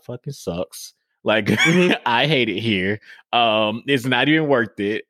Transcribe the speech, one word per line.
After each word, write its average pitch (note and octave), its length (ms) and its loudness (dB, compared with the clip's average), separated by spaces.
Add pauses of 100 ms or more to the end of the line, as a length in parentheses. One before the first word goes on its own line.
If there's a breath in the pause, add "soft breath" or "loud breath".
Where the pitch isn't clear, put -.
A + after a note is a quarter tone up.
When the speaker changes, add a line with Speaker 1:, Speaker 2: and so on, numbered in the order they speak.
Speaker 1:
fucking B2+ 300 -14
sucks. - 600 -10 (300)
Like, G#2+ 220 2
<laughs> - 20 -4
Speaker 2:
Mm-hmm. E3 460 2 (120)
Speaker 1:
I A#2+ 220 2
hate B2+ 220 2
it F#2+ 100 -4
here. G#2 400 -2 (320 loud breath)
Um, A2 560 2
it's C3 180 0
not B2+ 240 0
even D#3 180 2
worth A#2 320 0
it. G#2 300 -4